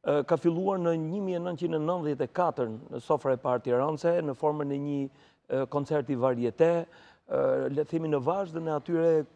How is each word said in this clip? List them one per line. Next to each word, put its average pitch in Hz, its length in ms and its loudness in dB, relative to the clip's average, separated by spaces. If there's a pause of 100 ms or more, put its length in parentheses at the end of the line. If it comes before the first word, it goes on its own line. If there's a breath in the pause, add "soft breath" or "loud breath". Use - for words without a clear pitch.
Ë, 147 220 4
ka 165 80 4
filluar 175 420 0
në 170 220 2
një 165 240 -4
mijë 180 160 -2
e - 60 -8
nëntëqind 175 280 -4
e 160 80 0
nëntëdhjetë 151 460 -2
e - 80 -18
katër 147 320 0 (240)
në 135 100 -8
Sofra 143 300 0
e 123 100 0
parë 123 220 0
Tiranëse, 143 480 0 (100)
në 143 160 -4
formën 151 320 0
e 139 80 -2
një, 143 200 -4 (520 soft breath)
ë, 131 160 0
koncerti 143 480 -2
varieté, 123 560 2 (560 loud breath)
ë, - 140 0 (340)
le 151 100 0
themi 160 280 -2
në 143 100 2
vazhdën 165 480 -4
e 151 60 0
atyre 165 340 2 (260)